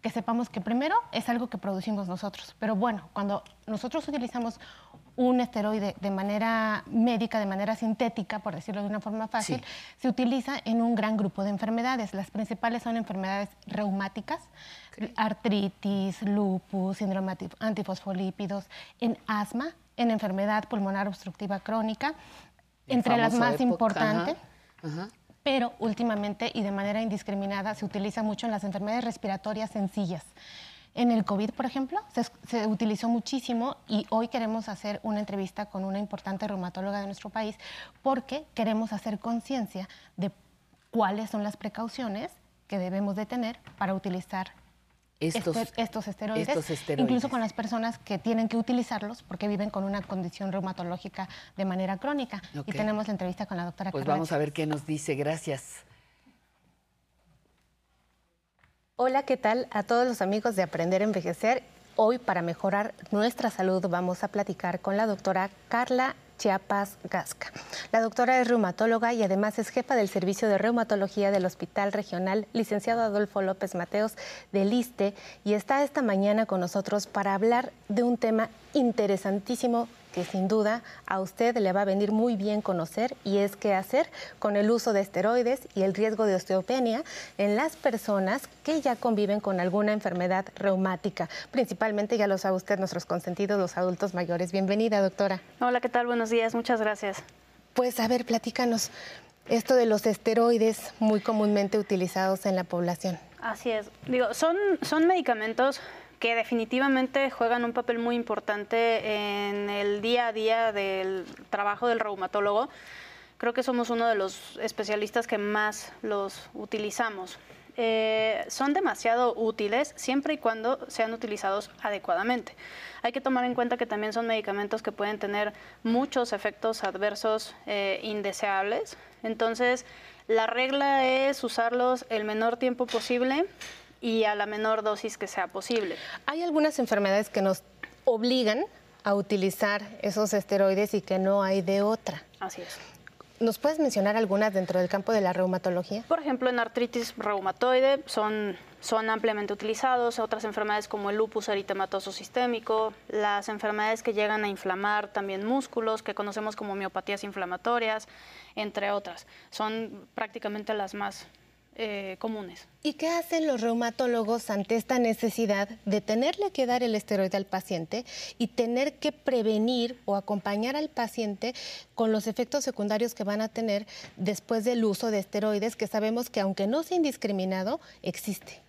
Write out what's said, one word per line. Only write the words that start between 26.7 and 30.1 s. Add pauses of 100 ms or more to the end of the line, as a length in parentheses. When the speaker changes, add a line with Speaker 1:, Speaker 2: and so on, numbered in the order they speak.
Speaker 1:
manera
indiscriminada
se
utiliza
mucho
en
las
enfermedades
respiratorias
sencillas. (680)